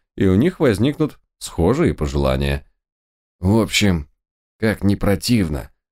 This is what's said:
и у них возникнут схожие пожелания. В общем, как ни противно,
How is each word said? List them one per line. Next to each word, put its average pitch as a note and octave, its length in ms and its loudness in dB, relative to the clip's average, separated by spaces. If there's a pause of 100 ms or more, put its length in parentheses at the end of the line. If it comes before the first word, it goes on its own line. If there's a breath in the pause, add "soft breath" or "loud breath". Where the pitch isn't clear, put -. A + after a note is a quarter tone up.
(160)
и G2 100 0
у F#2 80 4
них D3 240 2
возникнут C3+ 640 0 (180)
схожие G#2+ 560 0
пожелания. C#2 720 -2 (720)
В G2 200 2
общем, F#2 500 0 (540)
как G#2 220 -2
ни G2+ 100 2
противно, F#2 800 -2 (200)